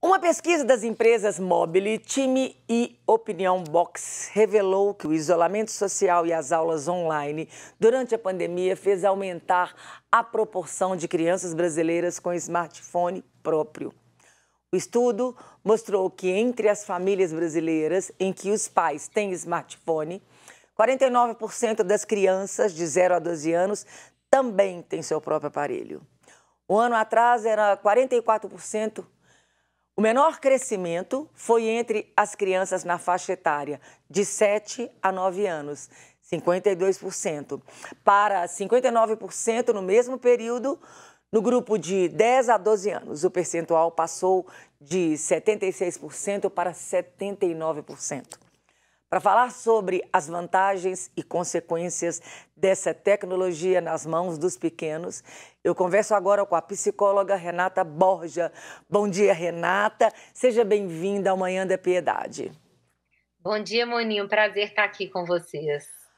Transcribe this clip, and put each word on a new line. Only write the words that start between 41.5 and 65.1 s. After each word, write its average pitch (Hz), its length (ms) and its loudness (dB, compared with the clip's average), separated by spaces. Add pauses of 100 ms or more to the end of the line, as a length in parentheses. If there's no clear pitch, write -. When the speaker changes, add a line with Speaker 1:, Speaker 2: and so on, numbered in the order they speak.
Speaker 1:
de 180 300 0
dez 226 400 2
a 233 80 6
doze 202 340 0
anos. 147 320 -8
O 180 80 2
percentual 165 600 0
passou 180 520 0 (360)
de 156 360 0
setenta 196 480 0
e 190 80 -2
seis 175 240 -4
por 151 160 -14
cento 202 380 -4
para 175 240 -4
setenta 190 720 -4
e 170 80 0
nove 160 260 -4
por 143 200 -16
cento. - 420 -12 (680)
Para 185 120 0
falar 226 320 4
sobre 196 500 0 (100)
as 170 140 0
vantagens 185 880 -2
e 165 60 -8
consequências 170 960 -4 (360)
dessa 190 360 2
tecnologia 185 880 0
nas 160 240 -6
mãos 165 320 -2
dos 175 220 -2
pequenos, 165 640 -6 (400)
eu 175 100 2
converso 185 440 2
agora 202 280 2
com 175 120 -2
a 160 60 0
psicóloga 196 760 0
Renata 175 480 -2
Borja. 165 680 0 (380)
Bom 208 160 2
dia, 196 260 4
Renata. 180 800 0 (200)
Seja 240 320 2
bem-vinda 196 640 0
ao 190 60 2
Manhã 185 280 -2
da 185 140 0
Piedade. 180 720 -2 (880)
Speaker 2:
Bom 214 240 -4
dia, 220 240 -2
Moninho. 220 420 -2
Prazer 208 420 0
estar 214 120 0
aqui 202 260 -4
com 175 160 -6